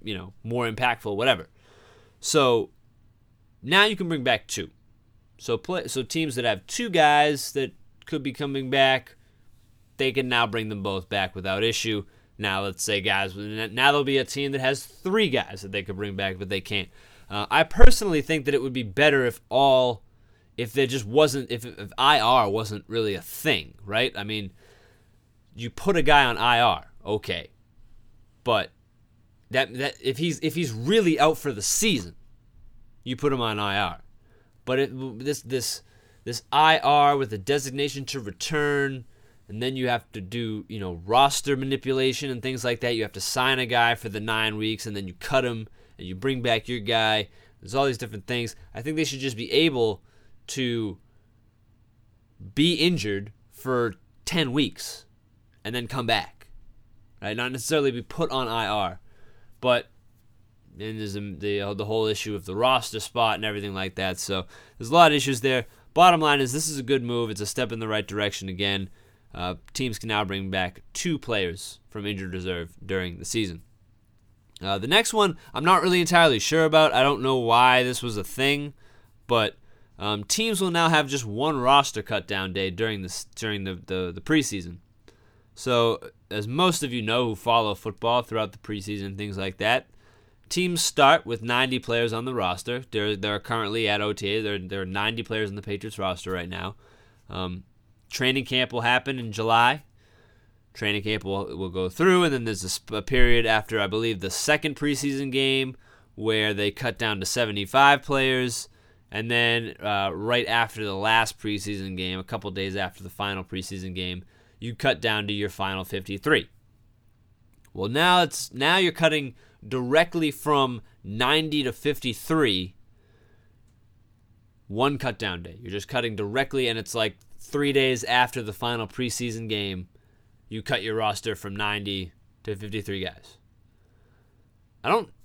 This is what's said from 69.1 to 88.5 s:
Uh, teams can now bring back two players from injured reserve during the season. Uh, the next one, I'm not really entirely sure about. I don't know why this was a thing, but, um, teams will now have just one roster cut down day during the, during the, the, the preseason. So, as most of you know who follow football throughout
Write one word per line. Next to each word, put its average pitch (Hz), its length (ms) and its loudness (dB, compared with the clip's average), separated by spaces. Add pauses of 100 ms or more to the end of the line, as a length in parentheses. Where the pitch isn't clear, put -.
Uh, 87 240 -6 (160)
teams 123 260 -6
can 110 100 -10
now 107 160 0
bring 95 240 -4
back 92 340 -4 (100)
two 160 260 -4
players 98 720 -6
from 101 180 -10
injured 95 260 -6
reserve 90 400 -6 (120)
during 92 340 -6
the 90 60 -14
season. 92 380 -4 (1000)
Uh, 98 160 -4
the 101 80 -6
next 202 260 2
one, 202 240 2 (160)
I'm 139 120 -4
not 175 180 6
really 180 180 4
entirely 165 380 6
sure 160 260 2
about. 156 280 6
I 127 100 4
don't 139 180 4
know 131 180 2
why 123 440 6
this 123 180 -2
was 117 160 -6
a 101 60 -4
thing, 143 520 -2 (520)
but, 113 300 2 (420)
um, 104 240 -4
teams 220 380 -2
will 190 100 0
now 170 180 2
have 151 200 2
just 131 160 -4
one 135 340 -2
roster 131 420 4
cut - 280 -6
down 95 240 -4
day 95 180 -2
during 104 320 -4
the, 92 220 -10 (100)
during 104 300 -4
the, 95 100 -6
the, 90 380 -6
the 90 80 -12
preseason. 98 580 -2 (800)
So, 117 440 0 (300)
as 104 160 -4
most 165 380 0
of 123 80 -6
you 120 100 -4
know 117 240 0
who 113 80 -2
follow 113 400 2
football 117 480 -2
throughout 110 300 -4